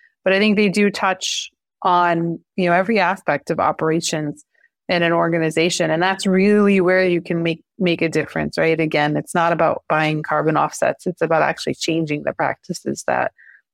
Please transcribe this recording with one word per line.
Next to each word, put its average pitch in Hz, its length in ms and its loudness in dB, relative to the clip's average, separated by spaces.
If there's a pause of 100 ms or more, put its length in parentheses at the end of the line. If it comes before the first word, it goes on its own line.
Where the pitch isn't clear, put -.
(260)
But 190 80 2
I 190 60 2
think 208 180 4
they 208 100 4
do 202 240 2
touch - 580 -4 (320)
on, 170 580 0 (180)
you 185 80 0
know, 175 80 2
every 190 260 2
aspect 170 500 -2
of 151 100 -2
operations 156 840 -2 (460)
in 175 140 0
an 170 100 2
organization. 165 800 0
And 160 120 0
that's 190 220 -2
really 202 560 4
where 185 240 2
you 175 160 0
can 170 220 -4
make, 165 200 -4 (140)
make 175 240 0
a 165 80 0
difference, 151 480 -4
right? 160 220 2
Again, 151 360 0
it's 147 200 -4
not 170 180 2
about 160 340 0
buying 156 360 0
carbon 151 340 0
offsets. 147 500 -2
It's 175 140 -6
about 160 220 2
actually 151 320 -4
changing 156 480 -4
the 143 100 -16
practices - 760 -6
that - 240 -2 (420)